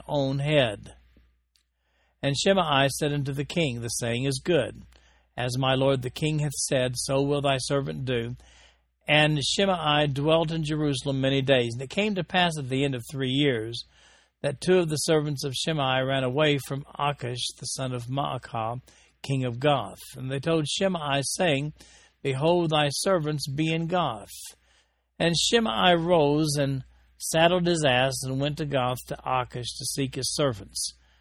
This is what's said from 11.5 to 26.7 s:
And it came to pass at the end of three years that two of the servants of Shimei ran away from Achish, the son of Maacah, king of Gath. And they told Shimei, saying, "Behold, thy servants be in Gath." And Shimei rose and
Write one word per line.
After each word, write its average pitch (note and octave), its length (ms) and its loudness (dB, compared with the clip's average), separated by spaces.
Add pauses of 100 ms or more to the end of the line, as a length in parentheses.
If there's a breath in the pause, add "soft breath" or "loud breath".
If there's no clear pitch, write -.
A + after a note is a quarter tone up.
And B2+ 80 -8
it C3 80 -12
came G#3 240 0
to F3+ 100 -4
pass F3 320 0
at C3 140 -6
the C3+ 140 0
end C#3 100 -2
of A#2 160 -8
three C3+ 220 -4
years A#2+ 520 0 (560 soft breath)
that C#3+ 220 -4
two F#3 160 4
of E3+ 100 2
the D3+ 80 -2
servants D3+ 480 0
of C3+ 100 -6
Shimei C3+ 460 0
ran C3 240 0
away C#3+ 320 2
from C3+ 300 -6 (120)
Achish, B2+ 500 -4 (100)
the B2 80 -14
son B2+ 260 -6
of A#2+ 140 -8
Maacah, B2+ 760 -4 (420 soft breath)
king C3+ 220 -2
of A#2+ 160 -4
Gath. B2+ 400 0 (160)
And C3 140 -10
they C#3 100 -4
told D#3+ 260 0
Shimei, D3+ 540 -2
saying, D3+ 540 0 (480 soft breath)
"Behold, D#3 480 2
thy D3+ 180 4
servants D3+ 580 0
be D#3+ 280 0
in E3 140 -2
Gath." C3+ 440 -2 (880)
And E3 180 2
Shimei G3 600 4
rose D#3 600 4
and C3+ 280 0 (340)